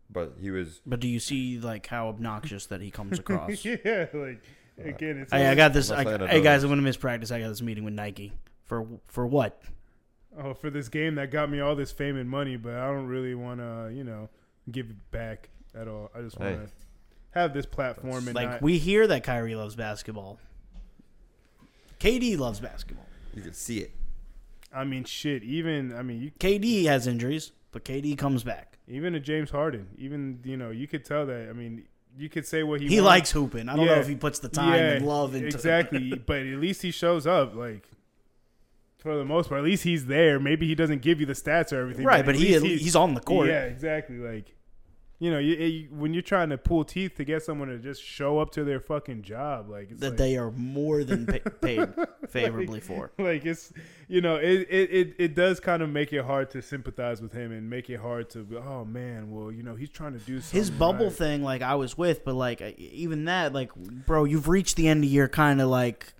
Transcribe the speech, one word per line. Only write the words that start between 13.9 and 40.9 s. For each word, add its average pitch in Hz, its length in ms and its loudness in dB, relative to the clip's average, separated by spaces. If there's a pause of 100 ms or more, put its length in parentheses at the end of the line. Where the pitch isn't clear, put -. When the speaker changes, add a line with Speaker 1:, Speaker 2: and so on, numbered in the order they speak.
Speaker 3:
you 135 120 -10
know, 110 240 -12 (420)
give 120 180 -8
it 104 220 -18
back 113 380 -8 (260)
at 113 120 -10
all. 107 280 -12
I 120 60 -12
just 113 160 -12
Speaker 1:
Hey. 95 180 -4
Speaker 3:
wanna 104 120 -10 (640)
have 170 220 2
this 139 120 -4
platform 127 600 -6
and 120 80 -4
Speaker 2:
Like, 120 140 -2
Speaker 3:
not 120 120 -6
Speaker 2:
we 165 160 4
hear 202 300 6
that - 160 2
Kyrie 117 320 -2
loves 107 200 -8
basketball. 107 640 -10 (1600)
K 233 200 4
D 226 160 2
loves 120 240 -2
basketball. - 460 -12 (280)
Speaker 1:
You 104 80 -12
can 82 120 -14
see 113 260 -6
it. - 120 -10 (840)
Speaker 3:
I 135 120 -6
mean, 131 180 -6
shit, 135 400 -4
even, 143 500 -4
I 120 80 -10
mean, 120 200 -6
you 147 180 -10
Speaker 2:
K 196 180 2
D 202 280 2
has 135 220 4
injuries, 127 440 -2 (200)
but 117 120 -14
K 139 180 -8
D 147 140 -2
comes 135 280 0
back. - 340 -10 (100)
Speaker 3:
even 160 280 -4
a 151 40 -2
James 147 320 -4
Harden, 143 360 -2 (100)
even, 135 460 -8
you 131 140 -6
know, 120 120 -8
you 120 180 -8
could 151 180 -6
tell 147 200 -2
that. 117 240 -6
I 113 40 -12
mean, 117 320 -12 (320)
you 151 120 -10
could 156 160 -6
say 160 180 0
what 151 180 0
he 143 60 -2
Speaker 2:
He 180 80 8
Speaker 3:
wants. 202 100 10
Speaker 2:
likes 180 260 8
hooping. 123 380 0
I 139 60 0
don't 160 100 6
know 165 80 8
Speaker 3:
Yeah. 151 80 8
Speaker 2:
if 127 60 0
he 143 80 -2
puts 143 240 -2
the 123 100 -10
time 165 240 2
and 156 320 4
Speaker 3:
Yeah, 147 40 2
Speaker 2:
love 143 260 0
into 147 120 -2
Speaker 3:
exactly. 143 680 2
Speaker 2:
<laughs> 120 100 -10
Speaker 3:
But 143 140 0
at 135 200 -6
least 180 220 -2
he 180 100 -4
shows 170 360 2
up, 139 280 4
like, 113 320 -10 (1120)
for 156 200 -4
the 143 80 -2
most 160 240 2
part. 139 100 -2
At 147 60 0
least 190 180 2
he's 160 240 0
there. 143 320 6
Maybe 156 280 2
he 156 80 2
doesn't 151 260 2